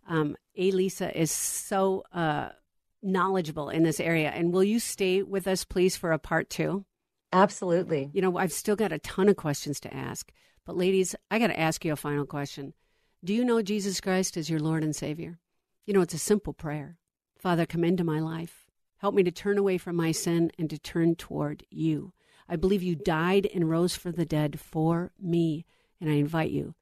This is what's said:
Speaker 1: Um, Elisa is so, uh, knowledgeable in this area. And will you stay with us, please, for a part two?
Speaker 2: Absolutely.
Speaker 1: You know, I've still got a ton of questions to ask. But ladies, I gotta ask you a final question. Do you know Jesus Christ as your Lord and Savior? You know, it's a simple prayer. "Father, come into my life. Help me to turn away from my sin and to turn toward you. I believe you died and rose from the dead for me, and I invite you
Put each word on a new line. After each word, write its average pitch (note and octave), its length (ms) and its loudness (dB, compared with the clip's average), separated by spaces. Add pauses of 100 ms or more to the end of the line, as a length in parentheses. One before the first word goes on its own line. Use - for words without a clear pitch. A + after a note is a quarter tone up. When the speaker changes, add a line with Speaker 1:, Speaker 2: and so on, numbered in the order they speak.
Speaker 1:
Um, D#3 280 0 (220)
Elisa F#3 600 0
is D#3+ 140 2
so, - 800 -2
uh, D3+ 380 -2 (520)
knowledgeable F3+ 680 0
in D#3+ 140 2
this D#3+ 160 2
area. D#3+ 300 2
And E3+ 240 0
will F#3+ 100 4
you G#3+ 160 2
stay G3 440 0
with G3 240 -4
us, F#3 160 0
please, F#3 320 2
for E3+ 160 -2
a D#3 80 2
part - 300 -2
two? F3 360 -2 (480)
Speaker 2:
Absolutely. F3 800 2
Speaker 1:
You F#3+ 80 0
know, F3+ 160 0
I've F3 140 0
still - 240 -2
got G3 160 0
a D3+ 80 -6
ton - 300 2
of G3 80 6
questions C#3+ 420 -4
to - 140 -12
ask. - 380 -10 (340)
But D#3+ 100 -10
ladies, F#3 400 2 (160)
I G#3+ 80 0
gotta A3+ 180 2
ask D#3+ 280 0
you D#3+ 80 0
a - 20 0
final D3 300 -4
question. C#3+ 480 -8 (500)
Do F#3 100 -2
you B3 120 2
know A#3 160 4
Jesus G3 400 -2
Christ F#3 360 -2
as D#3 120 -6
your D#3+ 100 0
Lord D#3+ 240 0
and D3+ 120 -2
Savior? E3 440 -8 (460)
You G#3 80 -2
know, G3 80 6
it's E3+ 120 0
a D#3 60 -6
simple G3+ 340 0
prayer. D3+ 440 -8 (400)
"Father, E3+ 280 2
come E3+ 180 -2
into F3 200 2
my D#3 160 0
life. D#3+ 500 -8 (280)
Help G3+ 180 -2
me G3 80 6
to F3 80 2
turn G3+ 260 0
away G3 220 2
from F3 160 -6
my E3 160 2
sin E3+ 480 2
and D#3+ 100 -2
to D3+ 80 -8
turn E3+ 380 2
toward D3+ 560 -6
you. D#3+ 420 -2 (340)
I E3+ 80 -6
believe F#3 280 2
you F3+ 120 0
died F3 560 2
and E3+ 160 0
rose E3 280 2
from - 160 -8
the E3 140 0
dead D3+ 340 0
for E3 600 0
me, E3+ 460 0 (340)
and D#3+ 80 -4
I D#3 80 2
invite D#3 360 0
you D3 300 -4